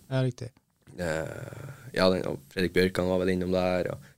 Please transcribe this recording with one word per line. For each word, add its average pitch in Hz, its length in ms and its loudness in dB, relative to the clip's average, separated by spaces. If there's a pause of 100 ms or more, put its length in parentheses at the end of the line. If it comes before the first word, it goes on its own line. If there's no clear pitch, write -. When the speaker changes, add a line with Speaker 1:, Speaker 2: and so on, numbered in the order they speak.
Speaker 1:
Ja, 131 140 0
riktig. - 280 -4 (480)
Speaker 2:
Eh, 80 280 -2 (680)
ja, 92 160 6
den, 92 160 2
og 85 120 -4 (100)
Fredrik 90 240 -2
Bjørkan 92 360 4
var 92 100 2
vel 92 160 2
innom 90 160 0
der, 90 400 0
og - 80 -8 (200)